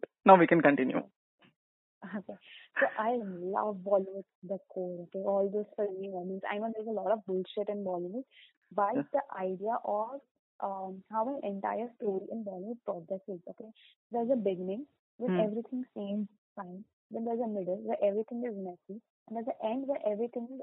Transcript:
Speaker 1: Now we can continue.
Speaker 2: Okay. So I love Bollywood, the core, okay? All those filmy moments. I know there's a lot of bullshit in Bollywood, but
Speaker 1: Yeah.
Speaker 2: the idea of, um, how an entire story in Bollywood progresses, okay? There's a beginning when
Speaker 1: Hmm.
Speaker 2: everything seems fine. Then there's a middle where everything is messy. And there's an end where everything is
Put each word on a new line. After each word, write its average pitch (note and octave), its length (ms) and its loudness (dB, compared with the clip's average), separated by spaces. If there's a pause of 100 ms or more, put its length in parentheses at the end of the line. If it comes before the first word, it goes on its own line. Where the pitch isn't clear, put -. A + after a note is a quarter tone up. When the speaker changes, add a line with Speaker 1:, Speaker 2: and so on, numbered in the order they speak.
(260)
Speaker 1:
Now G3 100 12
we E3+ 100 10
can E3+ 140 8
continue. C3+ 400 6 (1040)
Speaker 2:
Okay. G3 320 -10 (440)
So C4+ 60 6 (120)
I A3+ 240 2
love G3 600 -2
Bollywood, G3 400 2 (180)
the F#3 160 -6 (100)
core, F3+ 360 -6
okay? F#3+ 200 -6
All G3 280 4
those G#3 140 -2 (100)
filmy G3 320 -2
moments. F#3 420 -6
I G#3 80 -2
know A3+ 160 -4
there's A3 140 -6
a - 20 -2
lot F#3+ 220 0
of A3 140 -2
bullshit F#3+ 420 -2
in G#3 160 -4
Bollywood, F3+ 400 -4 (500)
but G3+ 220 2
Speaker 1:
Yeah. C#4+ 60 0 (100)
Speaker 2:
the C#4+ 100 2 (180)
idea F#3+ 440 -2
of, A3+ 360 -2 (400)
um, F#3+ 500 -6
how A3 180 0
an C#4 160 -4
entire G3+ 520 -2
story G3 340 -2
in A3+ 140 -6
Bollywood G3+ 400 -8
progresses, F#3 640 -6
okay? A3 220 -14 (420)
There's A#3 180 0
a C4+ 60 4
beginning F#3+ 500 -2 (300)
when A#3 180 -2
Speaker 1:
Hmm. F3 60 4
Speaker 2:
everything A#3 440 -2 (100)
seems G#3 340 -4 (260)
fine. F#3 300 -12 (260)
Then A3+ 140 -4
there's A#3 160 0
a A#3+ 80 -2
middle F#3+ 300 -2
where A3+ 240 -4
everything A3 420 0
is A#3 120 -6
messy. F#3+ 440 -10 (260)
And A3 100 -8
there's A#3 120 -6
an - 120 -4 (100)
end C4 180 -4
where C#4 180 0
everything A#3 460 -2
is C4 100 -12